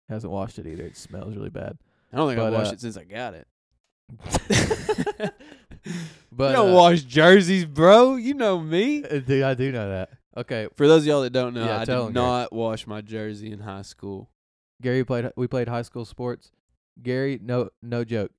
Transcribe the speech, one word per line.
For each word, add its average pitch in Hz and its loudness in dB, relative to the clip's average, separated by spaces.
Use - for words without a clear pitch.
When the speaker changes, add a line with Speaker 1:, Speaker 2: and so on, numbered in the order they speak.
Speaker 1:
Hasn't 107 -10
washed 98 -8
it 82 -14
either. 80 -12
It - -16
smells 98 -14
really 101 -10
bad. - -12
Speaker 2:
I 117 -12
don't 147 0
think 120 -4
I've 113 0
Speaker 1:
But, 113 0
Speaker 2:
washed 107 -2
Speaker 1:
uh, 101 -8
Speaker 2:
it 95 -18
since 113 -12
I 82 -20
got 104 -12
it. 80 -20
Speaker 1:
<laughs> - -4
But, 131 0
Speaker 2:
You 269 2
don't 208 4
Speaker 1:
uh, - 8
Speaker 2:
wash 175 8
jerseys, 170 6
bro. 196 8
You 247 -4
know 214 0
me. 220 -2
Speaker 1:
uh, 147 -4
dude, 135 0
I 135 0
do 131 -4
know 110 -6
that. 95 -6
Okay. 117 -8
Speaker 2:
For 147 4
those 156 8
of 147 -2
y'all 147 2
that 123 -6
don't 127 -2
know, 117 -6
Speaker 1:
Yeah, 110 -2
Speaker 2:
I 113 -6
Speaker 1:
tell 123 -2
Speaker 2:
did 113 -6
Speaker 1:
'em, 113 -10
Gary. 123 0
Speaker 2:
not 123 -2
wash 110 -6
my 107 -12
jersey 107 -12
in 104 -14
high 98 -14
school. 101 -14
Speaker 1:
Gary 127 0
played, 120 -4
we 123 -4
played 120 -4
high 120 -6
school 117 -12
sports. 123 -12
Gary, 131 -4
no, 120 -4
no 120 -6
joke, 110 -4